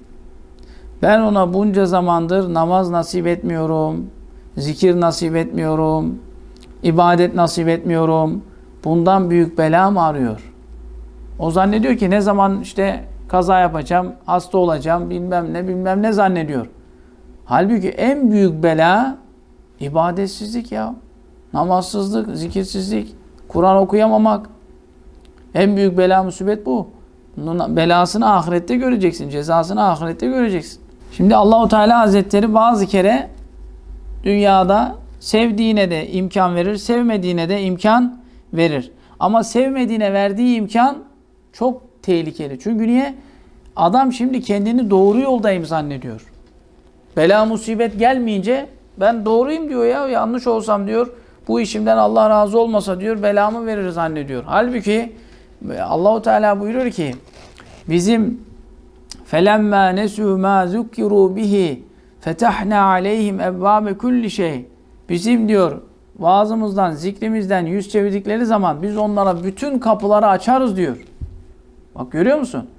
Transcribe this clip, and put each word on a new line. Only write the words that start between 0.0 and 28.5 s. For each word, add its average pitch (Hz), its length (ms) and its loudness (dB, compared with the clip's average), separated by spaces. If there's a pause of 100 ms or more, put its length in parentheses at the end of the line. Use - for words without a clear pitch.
ben 214 180 4
ona 196 340 2
bunca 196 320 2
zamandır 180 680 0
namaz 175 360 0
nasip 170 380 -2
etmiyorum, 160 800 -2 (480)
zikir 156 440 0
nasip 165 340 0
etmiyorum, 160 840 -2 (640)
ibadet 175 520 2
nasip 170 320 0
etmiyorum. 165 760 0 (400)
Bundan 170 460 2
büyük 170 280 2
bela 165 340 2
mı 180 120 0
arıyor?" 131 500 -4 (840)
O 165 120 -4
zannediyor 208 460 2
ki 190 120 0
ne 208 120 2
zaman 196 400 2
işte 196 420 -4 (240)
kaza 185 320 2
yapacağım, 175 520 0 (140)
hasta 180 320 -2
olacağım, 170 520 0
bilmem 175 440 -4
ne, 180 140 -6
bilmem 185 340 -2
ne 220 100 0
zannediyor. 165 580 0 (760)
Halbuki 185 440 0
en 262 420 0
büyük 180 320 0
bela 175 540 2 (640)
ibadetsizlik 190 920 -4
ya. 220 240 -6 (580)
Namazsızlık, 185 840 -2
zikirsizlik, 190 760 -6 (320)
Kur'an 190 300 2
okuyamamak. 214 720 2 (1040)
En 196 220 2
büyük 190 220 2
bela 185 260 4
musibet 190 420 -4
bu. 247 220 -4 (500)
Bunun 156 380 -4
belasını 175 580 2
ahirette 175 420 0